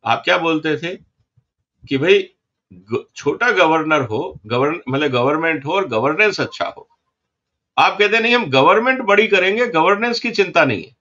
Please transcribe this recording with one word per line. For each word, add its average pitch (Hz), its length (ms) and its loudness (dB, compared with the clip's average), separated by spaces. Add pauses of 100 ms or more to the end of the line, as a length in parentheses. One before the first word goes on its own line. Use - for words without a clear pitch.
आप 117 200 0
क्या 180 140 2
बोलते 160 380 -2
थे 175 200 -8 (920)
कि 135 100 -2
भाई 190 320 2 (420)
ग-, 98 320 -8 (120)
छोटा 226 340 -2
governor 160 520 2
हो, 117 440 -6
गवर्न-, 135 420 -2
मतलब 139 220 -2
government 147 540 0
हो 151 80 -6
और 190 160 -2
governance 151 520 0
अच्छा - 240 -6
हो। - 240 -12 (880)
आप 185 200 2
कहते 208 220 2
नहीं 233 140 0
हम 214 160 0
government 214 500 4
बड़ी 208 280 2
करेंगे, 202 380 0
governance 202 540 0
की 233 100 -6
चिंता 170 340 0
नहीं 104 200 -4
है। - 160 -20